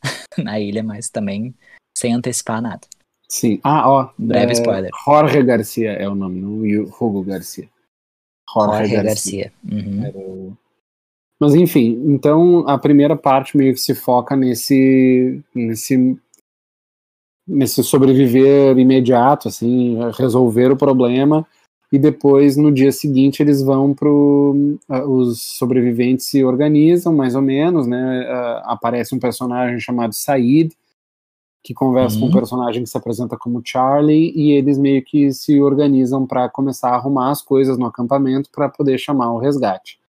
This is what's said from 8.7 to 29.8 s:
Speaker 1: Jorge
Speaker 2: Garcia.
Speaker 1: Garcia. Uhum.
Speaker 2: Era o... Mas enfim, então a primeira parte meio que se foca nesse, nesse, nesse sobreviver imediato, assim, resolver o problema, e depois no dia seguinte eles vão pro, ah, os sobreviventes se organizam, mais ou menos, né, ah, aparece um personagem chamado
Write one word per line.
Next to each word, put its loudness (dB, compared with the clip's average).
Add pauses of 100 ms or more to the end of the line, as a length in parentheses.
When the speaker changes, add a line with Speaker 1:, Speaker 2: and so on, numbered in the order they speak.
Speaker 1:
Jorge 0
Speaker 2:
Garcia. -4 (100)
Speaker 1:
Garcia. -8
Uhum. -6
Speaker 2:
Era -10
o... -14 (800)
Mas 4
enfim, 2 (100)
então 2
a 0
primeira 4
parte 0
meio 4
que -6
se -4
foca -2
nesse, 2 (120)
nesse, -2 (1300)
nesse 0
sobreviver 4
imediato, 4
assim, -2 (200)
resolver 2
o 2
problema, 2 (460)
e 2
depois 4
no 4
dia 4
seguinte 0
eles 2
vão 0
pro, 2 (100)
ah, -4
os 0 (160)
sobreviventes 0
se 0
organizam, 2
mais 0
ou 0
menos, 0
né, -4
ah, -6 (100)
aparece -4
um -4
personagem -4
chamado -6